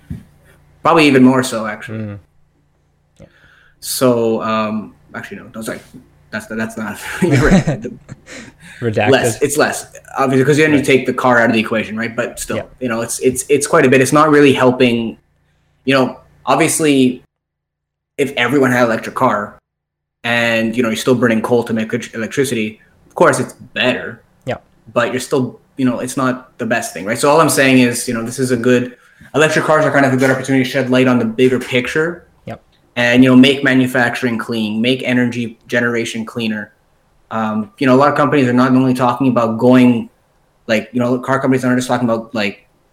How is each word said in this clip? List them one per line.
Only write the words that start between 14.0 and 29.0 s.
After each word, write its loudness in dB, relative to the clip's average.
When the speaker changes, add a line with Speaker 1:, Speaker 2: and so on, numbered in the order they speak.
Speaker 1:
It's 2
not 4
really 6
helping, 0
you 0
know, 0
obviously, 2
if -2
everyone 0
had 0
an 4
electric -6
car -2
and, 0
you 0
know, -2
you're -4
still 0
burning 0
coal 0
to -6
make -4
elec-, -8
electricity, -6
of -20
course, 2
it's -6
better. -6
Speaker 2:
Yeah. -6
Speaker 1:
But -2
you're -6
still, -4
you -2
know, -2
it's -8
not -6
the -8
best -4
thing, -10
right? -4
So 0
all 4
I'm 2
saying 4
is, 0
you -4
know, -6
this -10
is -2
a 0
good, 0